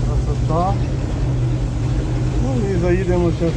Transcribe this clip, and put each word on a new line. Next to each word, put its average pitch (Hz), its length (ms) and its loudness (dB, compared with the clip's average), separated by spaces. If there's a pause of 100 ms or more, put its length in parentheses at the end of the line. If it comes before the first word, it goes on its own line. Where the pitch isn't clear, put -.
Красота. 160 680 0 (1700)
Ну 240 280 0
і 180 80 0
заїдемо 175 520 2 (100)
зараз 165 160 0